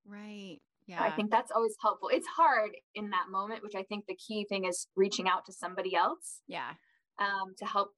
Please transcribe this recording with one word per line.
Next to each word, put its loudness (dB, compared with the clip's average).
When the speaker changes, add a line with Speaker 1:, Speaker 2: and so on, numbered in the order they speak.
Speaker 1:
Right. -14
Speaker 2:
I 0
Speaker 1:
Yeah. -2
Speaker 2:
think -2
that's 2
always 2
helpful. 2
It's 2
hard 4
in -6
that 0
moment, -2
which -8
I -4
think -8
the -6
key -4
thing -2
is -2
reaching 4
out 2
to -18
somebody -4
else, 0
Speaker 1:
Yeah. -6
Speaker 2:
um, -2
to -8
help 0